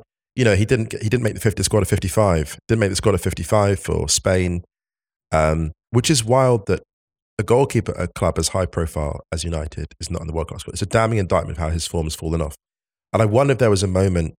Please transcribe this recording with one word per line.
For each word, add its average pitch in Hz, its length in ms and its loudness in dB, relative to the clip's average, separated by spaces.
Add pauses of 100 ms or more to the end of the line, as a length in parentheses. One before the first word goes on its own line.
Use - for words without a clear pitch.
(360)
you 127 100 2
know, 104 100 6
he 104 100 4
didn't 110 240 0
get, - 140 -10
he 107 60 -2
didn't 123 140 2
make 107 100 0
the 98 60 -12
fifty, 98 240 0
squad 107 180 2
of 95 80 0
fifty-five. 92 680 2 (100)
Didn't 113 120 2
make 101 120 2
the 95 40 -4
squad 101 200 2
of 87 60 -2
fifty-five 101 580 0
for 80 300 -4
Spain. 90 540 0 (680)
Um, 78 400 2 (200)
which 120 180 2
is 127 140 2
wild 123 440 2
that 90 140 0 (580)
a 104 40 -2
goalkeeper 113 540 2
at 90 120 -4
a - 40 -18
club 85 240 -2
as 82 120 -2
high 92 160 -2
profile 80 560 -4 (120)
as 80 100 -6
United 80 440 -8 (120)
is - 100 -10
not 82 120 -8
in 82 60 -10
the 78 60 -8
world 80 160 -4
class - 120 -14
squad. - 120 -14
It's - 80 -10
a 101 40 -2
damning 113 340 0
indictment 85 380 -2
of 82 40 -6
how 78 80 -2
his 82 180 -4
form 85 180 -4
has 78 100 -6
fallen 82 260 -4
off. 71 140 -8 (560)
And 107 100 2
I 110 40 4
wonder 131 280 4
if 107 60 -2
there 120 100 4
was 98 140 4
a 101 40 0
moment 92 520 0